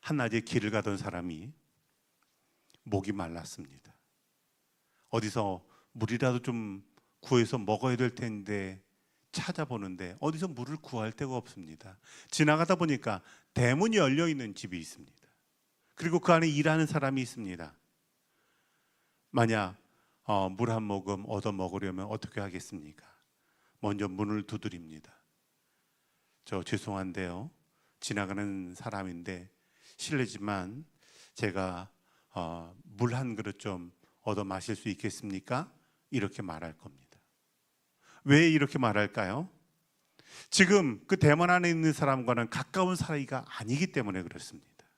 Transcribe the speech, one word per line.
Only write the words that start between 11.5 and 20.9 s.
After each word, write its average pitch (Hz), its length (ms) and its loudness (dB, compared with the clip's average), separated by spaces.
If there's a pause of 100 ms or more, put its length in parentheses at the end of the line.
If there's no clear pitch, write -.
지나가다 156 460 4
보니까 139 460 0 (320)
대문이 156 440 4
열려 156 300 4
있는 131 260 -4
집이 92 240 -8
있습니다. 76 380 -14 (800)
그리고 165 240 2
그 175 140 8
안에 165 160 8
일하는 156 360 4
사람이 135 360 0
있습니다. 92 560 -8 (1500)
만약, 110 480 2 (460)
어, 98 260 2
물 113 220 0
한 113 120 0
모금 98 440 -2